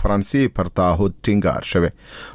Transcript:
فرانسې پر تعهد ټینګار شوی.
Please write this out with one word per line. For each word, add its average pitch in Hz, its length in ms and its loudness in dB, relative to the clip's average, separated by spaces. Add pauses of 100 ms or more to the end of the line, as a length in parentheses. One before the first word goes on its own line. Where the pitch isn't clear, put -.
فرانسې 110 560 0
پر 87 120 -2 (100)
تعهد 90 360 2
ټینګار 98 560 0
شوی. 85 180 2 (440)